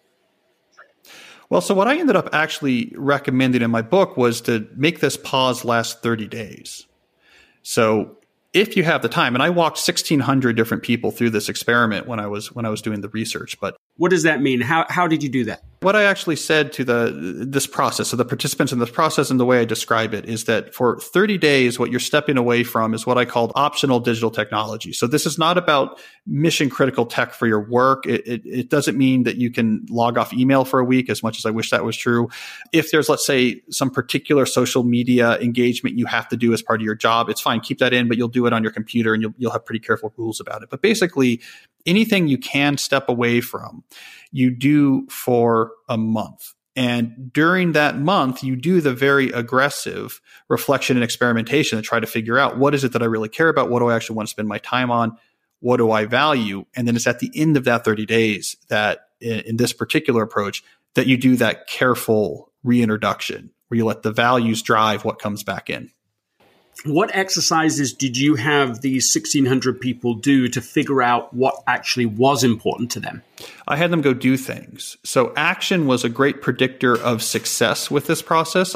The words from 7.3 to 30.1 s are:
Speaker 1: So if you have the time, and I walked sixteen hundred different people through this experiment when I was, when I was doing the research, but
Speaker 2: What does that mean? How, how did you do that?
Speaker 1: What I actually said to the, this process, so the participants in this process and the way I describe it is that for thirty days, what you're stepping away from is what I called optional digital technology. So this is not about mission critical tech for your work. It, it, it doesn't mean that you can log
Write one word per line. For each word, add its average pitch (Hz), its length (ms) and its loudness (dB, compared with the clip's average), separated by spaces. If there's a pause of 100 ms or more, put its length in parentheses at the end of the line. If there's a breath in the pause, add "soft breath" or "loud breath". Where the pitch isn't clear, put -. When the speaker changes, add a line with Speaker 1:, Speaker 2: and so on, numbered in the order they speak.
Speaker 1:
So 110 540 0 (360)
if 196 240 0
you 180 60 2
have 151 200 0
the - 60 -2
time, 135 280 0
and 135 60 2
I 165 80 2
walked 170 280 0
sixteen 175 400 0
hundred 127 380 2
different 113 260 0
people 113 300 -2
through 117 180 0
this 104 180 -2
experiment 117 600 0
when 117 100 -6
I 104 80 -6
was, 101 260 -8
when 117 140 -6
I 110 40 -2
was 107 120 -6
doing 107 200 -6
the 101 80 -10
research, - 500 -8
but 95 160 -6 (200)
Speaker 2:
What 170 140 0
does 175 120 4
that 151 180 4
mean? 131 220 2
How, 160 260 0
how 180 180 0
did 156 160 0
you 143 60 -4
do 123 160 -2
that? 104 180 -8 (180)
Speaker 1:
What 196 160 2
I 208 80 4
actually 180 320 0
said 151 380 0
to 131 100 -4
the, 101 600 -2
this 135 200 -2
process, 117 420 -2
so 120 80 -4
the 120 80 0
participants 139 480 -4
in 123 60 -2
this 117 120 -2
process 156 400 0
and 131 80 2
the 123 60 4
way 123 160 4
I 113 40 2
describe 113 500 -2
it 104 100 -8
is 113 200 -6
that - 300 -2
for 120 260 0
thirty 202 380 0
days, 135 400 2
what 120 120 0
you're 120 100 -2
stepping 147 380 0
away 120 240 2
from 113 320 0
is 113 100 -6
what 123 140 2
I 123 60 2
called 117 300 0
optional 139 460 2
digital 117 300 0
technology. 107 640 -4
So - 160 -2
this 147 180 0
is 156 120 -4
not 170 200 2
about 147 420 0 (240 loud breath)
mission 147 460 0
critical 127 340 0
tech 120 280 -2
for - 140 -2
your 107 140 2
work. 127 460 0
It, - 200 -2
it, 113 200 -6
it 123 240 -6
doesn't 147 260 0
mean 131 280 4
that 117 120 -2
you 120 140 0
can 110 400 -2
log 117 260 0